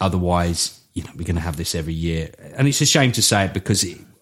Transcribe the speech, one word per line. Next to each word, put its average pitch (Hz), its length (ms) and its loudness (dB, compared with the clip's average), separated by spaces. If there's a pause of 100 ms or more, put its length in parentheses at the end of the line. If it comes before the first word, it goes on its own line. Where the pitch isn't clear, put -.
otherwise, 87 800 0 (160)
you 85 100 -6
know, - 120 -18
we're 90 100 -10
gonna 82 140 0
have 80 160 -4
this - 180 -6
every 82 200 -4
year. 82 360 -2 (260)
And 135 120 4
it's 139 120 0
a 147 60 2
shame 135 260 4
to 110 100 -2
say 101 240 4
it - 80 -4
because, 104 300 0
it, - 140 -10 (240)